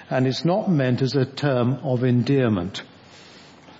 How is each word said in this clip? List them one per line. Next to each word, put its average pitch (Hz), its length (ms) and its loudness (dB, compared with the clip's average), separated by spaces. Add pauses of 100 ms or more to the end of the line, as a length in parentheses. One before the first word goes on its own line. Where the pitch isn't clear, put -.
And 131 180 0
it's 131 180 -2
not 185 260 0
meant 131 320 2
as 131 140 0
a 131 100 2
term 131 560 -2
of 127 200 -2
endearment. 123 800 0 (960)